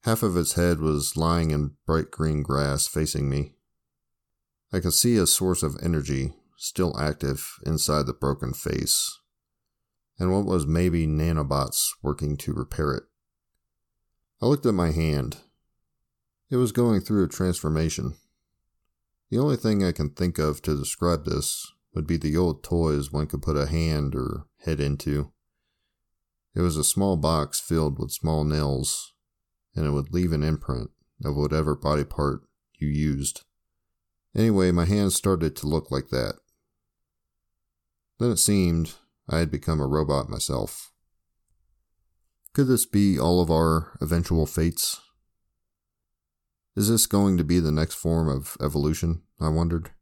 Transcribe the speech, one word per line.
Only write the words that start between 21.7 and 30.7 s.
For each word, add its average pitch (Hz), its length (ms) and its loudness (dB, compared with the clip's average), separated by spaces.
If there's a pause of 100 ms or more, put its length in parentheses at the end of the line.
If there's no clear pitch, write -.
would 80 140 -4
be 85 100 0
the 76 180 0
old 85 280 2
toys 73 480 0
one 73 160 -2
could 69 160 -8
put 76 120 0
a 71 120 0
hand 78 480 0
or - 320 -6 (140)
head 78 180 -4
into. 71 520 -2 (1200)
It 80 60 0
was 85 140 2
a 76 80 -2
small 98 340 2
box 76 420 0
filled 76 400 -2
with 62 140 -8
small 78 300 0
nails, 71 680 -2 (640)
and 78 100 -2
it 71 60 0
would 71 200 -2
leave 87 200 0
an 76 100 0
imprint 71 480 -4 (340)